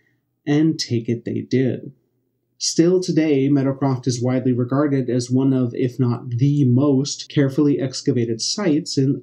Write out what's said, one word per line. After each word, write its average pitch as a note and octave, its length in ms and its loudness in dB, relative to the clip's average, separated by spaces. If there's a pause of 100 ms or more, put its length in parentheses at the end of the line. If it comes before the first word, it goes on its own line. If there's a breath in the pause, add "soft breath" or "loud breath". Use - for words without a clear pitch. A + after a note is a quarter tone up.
(460)
And D3+ 320 2
take A#2 300 -4
it A#2 160 -4
they A2+ 180 -4
did. B2+ 500 -2 (640)
Still F3+ 440 2
today, D3+ 480 2
Meadowcroft C3+ 580 0
is A#2 160 -2
widely B2+ 300 0
regarded C3 580 0
as B2 200 -2
one C3+ 220 2
of, B2+ 220 0
if B2 260 -2
not A#2+ 300 -2
the C#3 340 2
most, C3+ 640 2
carefully C#3+ 500 2
excavated A#2 600 -2
sites E3+ 560 -2
in C3+ 260 0